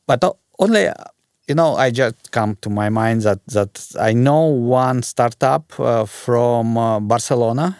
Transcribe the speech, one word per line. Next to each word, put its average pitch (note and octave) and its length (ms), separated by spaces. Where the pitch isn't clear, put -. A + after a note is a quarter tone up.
But B2+ 160
o-, - 140
only, G3+ 300
you C#3+ 80
know, D#3+ 200
I C3 160
just A#2 400
come G#2+ 300
to - 80
my G#2 200
mind A2+ 320
that, G2+ 260
that G2+ 400
I A2+ 140
know C#3 320
one B2+ 580
startup, C3 760
uh, A#2 260
from, A#2+ 720
uh, A2+ 220
Barcelona, A#2+ 800